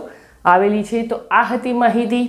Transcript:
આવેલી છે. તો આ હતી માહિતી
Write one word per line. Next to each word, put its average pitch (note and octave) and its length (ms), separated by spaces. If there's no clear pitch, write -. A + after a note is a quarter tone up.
આવેલી G3+ 480
છે. A#3 120
તો A#3 160
આ A#3+ 100
હતી B3 320
માહિતી A#3 460